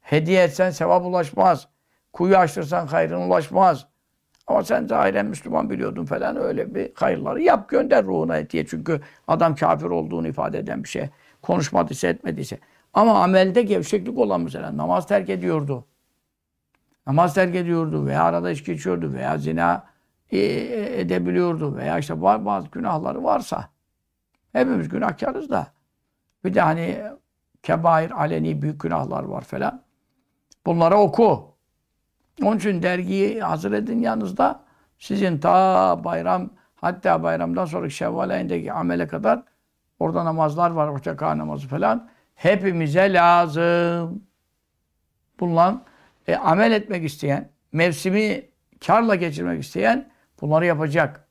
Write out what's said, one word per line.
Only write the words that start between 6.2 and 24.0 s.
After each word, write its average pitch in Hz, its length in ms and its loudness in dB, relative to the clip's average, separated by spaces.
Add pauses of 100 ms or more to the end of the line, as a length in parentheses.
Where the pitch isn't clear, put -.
öyle - 380 -4
bir - 200 -6
hayırları - 480 -2
yap, 330 260 2
gönder 269 360 2
ruhuna 185 320 -2
hediye. 156 300 -4
Çünkü 156 340 -4 (280)
adam 165 260 2
kafir 156 320 0
olduğunu 160 420 -4
ifade - 300 -4
eden - 260 -8
bir - 40 -16
şey. - 200 -6 (340)
Konuşmadıysa, 165 640 0
etmediyse. 143 500 -6 (360)
Ama 208 280 6
amelde 190 400 4
gevşeklik 196 560 -2
olan 98 220 2
mesela 76 360 -8
namaz 170 300 0
terk 190 240 0
ediyordu. 156 560 -2 (1200)
Namaz 151 280 2
terk 185 200 2
ediyordu 165 520 -2
veya 143 180 0
arada 170 260 0
içki - 220 -6
içiyordu 82 400 -4
veya 65 260 -4
zina, 82 480 0 (440)
e, - 80 -2 (600)
edebiliyordu 175 760 -2
veya 139 220 -4
işte 107 160 -6
ba-, 104 300 2
bazı 156 240 -2
günahları - 560 -4
varsa. - 440 -2 (840)